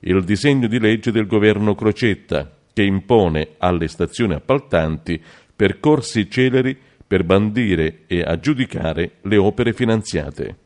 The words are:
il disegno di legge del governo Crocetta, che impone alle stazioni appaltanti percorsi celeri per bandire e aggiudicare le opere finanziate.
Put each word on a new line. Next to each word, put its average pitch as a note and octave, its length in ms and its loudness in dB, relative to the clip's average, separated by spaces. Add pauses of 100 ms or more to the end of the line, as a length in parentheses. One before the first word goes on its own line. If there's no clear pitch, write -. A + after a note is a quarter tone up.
il F#2 220 0
disegno A#2 460 2
di A2+ 100 0
legge A2 320 0
del G#2+ 160 0
governo G#2 480 2
Crocetta, G2 760 -2 (240)
che G#2+ 120 0
impone F#2+ 720 0
alle F2 300 0
stazioni F2+ 460 -4
appaltanti D#2+ 880 -4 (340)
percorsi A2+ 760 0
celeri B2+ 480 0 (260)
per F#2 200 0
bandire G2 840 0
e F2 140 -2
aggiudicare E2+ 1000 -4
le G2+ 140 0
opere G#2 360 2
finanziate. E2 920 -4